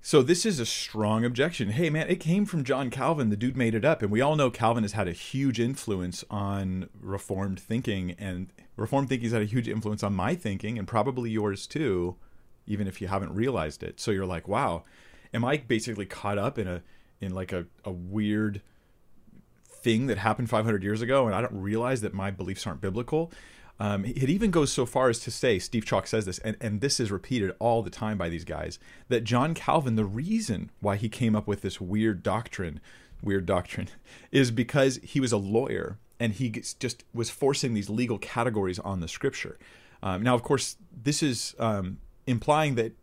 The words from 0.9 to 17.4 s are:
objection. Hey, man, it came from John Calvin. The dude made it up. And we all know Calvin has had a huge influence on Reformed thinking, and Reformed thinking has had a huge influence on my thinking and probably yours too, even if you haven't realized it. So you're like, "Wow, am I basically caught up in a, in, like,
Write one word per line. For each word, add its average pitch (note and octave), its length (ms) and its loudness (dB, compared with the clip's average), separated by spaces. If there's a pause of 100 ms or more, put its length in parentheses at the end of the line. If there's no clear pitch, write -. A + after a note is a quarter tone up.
objection. B2 460 0
Hey, D3 220 2
man, D#3 180 0
it F#3 100 2
came G3 280 2
from D#3+ 160 -2
John C3 260 0
Calvin. C3+ 400 2
The G#2 80 2
dude B2 180 0
made A#2 200 2
it G#2+ 100 2
up. D#3 160 4
And G2+ 80 0
we G#2+ 100 4
all D3 160 4
know C#3 140 4
Calvin A#2 340 2
has G2+ 100 -2
had G2+ 140 0
a F2 40 -2
huge C3 480 -2
influence G2+ 680 -2
on G2 640 -2 (100)
Reformed F#2+ 600 -4
thinking, G2+ 580 -2
and F#2 340 -6 (240)
Reformed C3 340 0
thinking B2 160 0
has A2+ 80 0
had A2 100 2
a - 20 2
huge A#2 240 0
influence G#2+ 320 -2
on G2+ 140 0
my G2 180 2
thinking A2 460 -4
and G2 80 -6
probably A#2+ 420 0
yours G#2 380 -2
too, F#2 480 0 (500)
even G2+ 220 -2
if F#2 120 -8
you F#2 100 -4
haven't F#2+ 260 -2
realized G#2 480 -2
it. - 160 -10
So - 100 -4
you're F#2+ 160 0
like, F2 220 -6
"Wow, G2 380 -2 (500)
am A#2 100 0
I C#3+ 120 2
basically A2+ 500 -2
caught G2+ 320 -2
up B2 180 0
in G2+ 100 -2
a, F2+ 140 -4 (380)
in, F#2+ 160 -4
like, F#2 180 -6